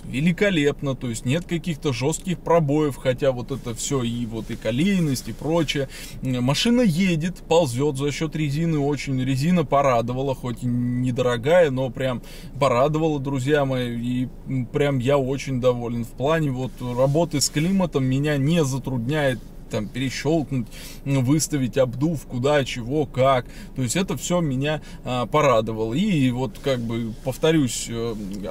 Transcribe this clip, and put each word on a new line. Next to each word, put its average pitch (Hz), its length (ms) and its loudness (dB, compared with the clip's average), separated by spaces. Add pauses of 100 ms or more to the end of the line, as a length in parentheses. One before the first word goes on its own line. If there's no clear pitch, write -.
великолепно, 143 880 2
то 127 140 -6
есть 117 160 -6
нет 151 200 0
каких-то 160 460 -2
жестких 151 480 -2
пробоев, 151 580 2
хотя 135 340 2
вот 123 200 -4
это 123 220 -8
все 127 300 -2
и 117 240 -2
вот 110 240 -8
и 113 40 -6
колейность, 147 720 0
и 113 60 -8
прочее. 147 560 0 (320)
М, 127 220 -2
машина 233 380 4
едет, 175 560 2 (100)
ползет 160 260 4 (240)
за 143 140 0
счет 156 240 -4
резины, 156 420 0
очень 139 460 0
резина 143 400 2
порадовала, 131 720 2
хоть 123 280 -8
и - 40 0
недорогая, 123 1040 2
но 131 180 -2
прям 131 320 -2 (380)
порадовала, 147 600 4
друзья 139 460 0
мои, 123 320 -2
и, 123 300 -2 (200)
м, 131 180 -2
прям 143 340 0
я 135 180 2
очень 135 440 -2
доволен. 120 420 0
В 113 60 -10
плане 151 420 0
вот 127 300 -4
работы 139 580 2
с - 100 0
климатом 165 540 2
меня 139 340 0
не 156 260 4
затрудняет 131 760 0 (320)
там 107 160 -2
перещелкнуть, 135 800 -2 (360)
м, 135 220 2
выставить 139 540 2
обдув, 135 480 0
куда, 143 360 2
чего, 127 440 -2
как. 131 400 2 (280)
То 135 60 -4
есть 123 140 -2
это 185 200 0
все 175 240 0
меня, 147 420 -2 (220)
а, 123 220 -2
порадовало. 113 720 2
И 160 340 2
вот 123 340 -4
как 131 160 0
бы, 117 320 -4 (120)
повторюсь, 147 680 2
э, 117 260 -4 (360)